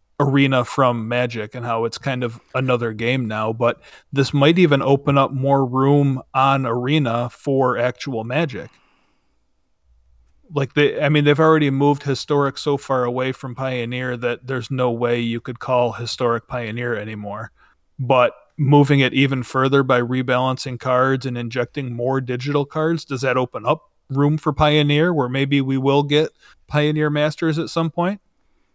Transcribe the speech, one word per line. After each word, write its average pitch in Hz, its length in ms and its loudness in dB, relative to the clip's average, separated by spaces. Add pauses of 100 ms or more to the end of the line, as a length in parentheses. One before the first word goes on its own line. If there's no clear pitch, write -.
(200)
Arena 135 460 2
from 120 420 0
Magic 117 460 -4
and 120 100 -10
how 117 220 -2
it's 110 100 -6
kind 127 280 -4
of 117 140 -6 (160)
another 123 380 -2
game 117 340 -2
now, 110 280 -4
but 117 260 0 (320)
this 135 220 0
might 151 240 6
even 147 240 4
open 139 340 2
up 139 160 2
more 139 320 2
room 135 560 2 (140)
on 135 320 2
Arena 120 640 0
for 131 480 0
actual 120 440 -4
Magic. 123 460 -4 (1800)
Like, 139 220 -4
they, 147 260 2
I - 80 2
mean, 147 160 4
they've 143 160 4
already 156 300 4
moved 139 320 2
Historic 143 560 -2
so 143 180 -2
far 131 280 -2
away 127 280 -2
from 127 220 -12
Pioneer 127 640 -6
that 120 280 -6
there's 127 240 -6
no 127 200 0
way 120 300 0
you 117 200 -4
could 123 180 -10
call 123 340 0
Historic 117 560 -4
Pioneer 120 480 -6
anymore. 104 540 -10 (480)
But 123 360 4 (240)
moving 143 420 4
it 123 120 2
even 135 300 2
further 135 400 2
by 127 180 2
rebalancing 127 800 -2
cards 131 460 0
and 123 100 -6
injecting 120 560 -6
more 127 280 -2
digital 131 440 -4
cards, 156 400 -4
does 131 180 -6
that 127 140 0
open 120 300 -4
up 151 240 -2 (180)
room 147 300 2
for 151 140 -2
Pioneer 151 600 2
where 135 160 0
maybe 139 320 0
we 135 160 -2
will 139 280 2
get 147 260 0 (380)
Pioneer 151 420 0
Masters 151 480 -2
at 165 100 -4
some 165 220 -2
point? 185 300 -4 (540)